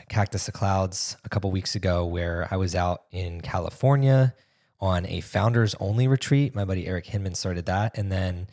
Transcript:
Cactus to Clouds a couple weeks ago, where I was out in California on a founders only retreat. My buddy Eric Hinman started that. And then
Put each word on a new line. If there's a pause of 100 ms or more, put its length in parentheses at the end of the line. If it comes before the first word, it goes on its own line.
Cactus
to
Clouds
a
couple
weeks
ago,
where
I
was
out
in
California (460)
on
a
founders
only
retreat.
My
buddy
Eric
Hinman
started
that.
And
then